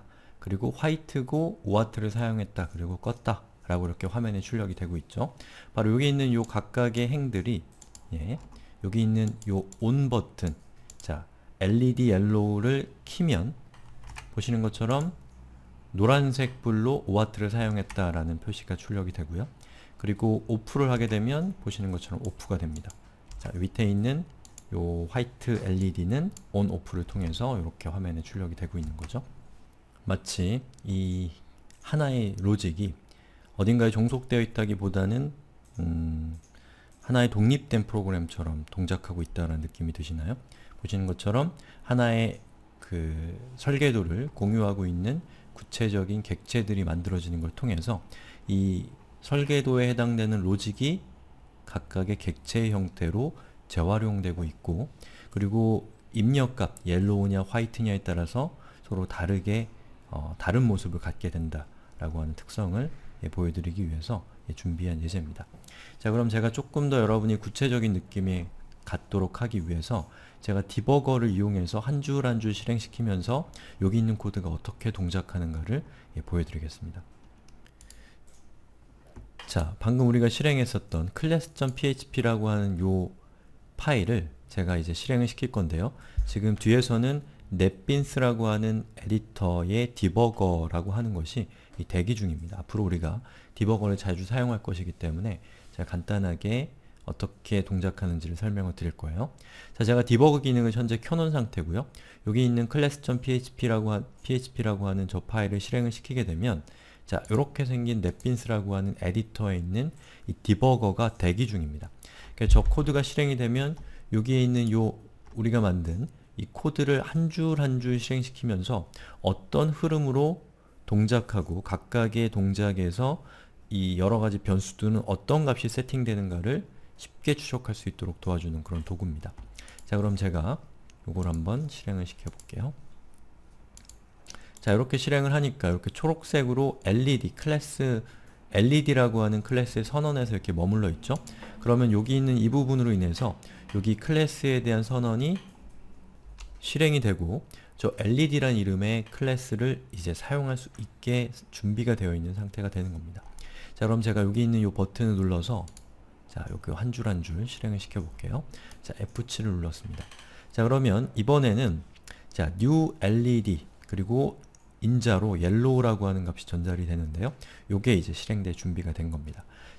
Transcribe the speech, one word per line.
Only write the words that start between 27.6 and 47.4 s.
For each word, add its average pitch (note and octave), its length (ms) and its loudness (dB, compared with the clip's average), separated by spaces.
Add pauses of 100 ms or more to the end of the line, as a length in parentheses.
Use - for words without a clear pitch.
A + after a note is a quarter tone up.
화면에 F2 320 -4
출력이 F2 340 -8
되고 F2 220 -8
있는 D#2 200 -6
거죠. D#2+ 260 -8 (800)
마치 F#2+ 580 -2 (220)
이 F#2 480 -2 (520)
하나의 B2+ 560 0
로직이 G2 540 0 (640)
어딘가에 A2+ 360 6
종속되어 A#2 500 2
있다기보다는, G#2 920 0 (480)
음, D#2+ 580 -2 (640)
하나의 B2 280 4
독립된 A#2 580 2
프로그램처럼 E2 840 -4
동작하고 F2+ 520 -4
있다는 D#2+ 400 -4
느낌이 E2 320 -6
드시나요? D#2+ 420 -6 (460)
보시는 G2 260 -2
것처럼 B2 480 0 (280)
하나의 A2+ 580 2 (380)
그 D#2+ 600 -6 (160)
설계도를 B2+ 800 2
공유하고 G2+ 520 2
있는 F#2 360 0 (320)
구체적인 G#2 720 -2
객체들이 G2+ 600 -2
만들어지는 F2 560 -2
걸 E2 120 -4